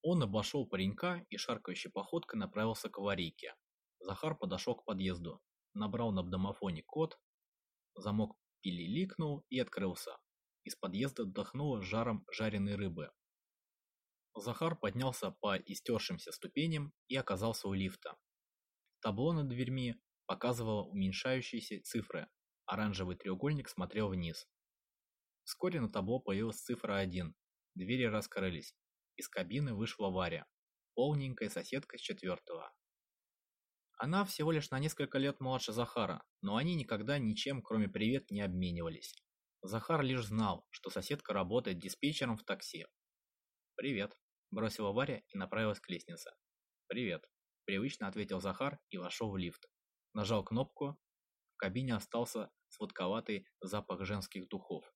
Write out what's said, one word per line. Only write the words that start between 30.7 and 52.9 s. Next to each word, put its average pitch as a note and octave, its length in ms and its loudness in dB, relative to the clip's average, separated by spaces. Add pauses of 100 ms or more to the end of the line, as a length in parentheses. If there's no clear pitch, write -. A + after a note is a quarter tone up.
полненькая C3 560 2
соседка - 480 -4
с - 40 -16
четвёртого. - 720 -4 (1300)
Она F#3 220 4
всего D#3+ 260 2
лишь D3+ 200 0
на C3 80 0
несколько C#3+ 400 0
лет C#3 200 2
младше B2+ 340 0
Захара, A2+ 500 0 (180)
но G2+ 140 0
они D#3+ 180 4
никогда B2 460 0
ничем, A#2+ 420 0
кроме G#2+ 260 4
"привет", A2 440 2
не G2+ 100 0
обменивались. F2 760 0 (460)
Захар A2+ 400 2
лишь B2+ 240 2
знал, G#2 460 2
что - 180 -8
соседка G2+ 440 -2
работает G2 440 2
диспетчером A#2 580 0
в - 80 -10
такси. - 440 -6 (880)
"Привет", C#3 420 -2 (320)
бросила G#2+ 420 0
Варя B2+ 360 2
и G2+ 100 -8
направилась G#2 420 0
к - 80 -18
лестнице. E2+ 440 -8 (560)
"Привет", G2 420 -2 (360)
привычно G#2 420 0
ответил G2 340 -2
Захар C3 380 -2 (100)
и G2 80 -8
вошёл F2+ 320 -2
в G2 80 -2
лифт. F2 320 -4 (460)
Нажал G#2 280 2
кнопку. C#3 560 -2 (540)
В - 40 -20
кабине A2+ 380 0
остался A2+ 540 -2 (200)
сладковатый G2+ 760 -2 (140)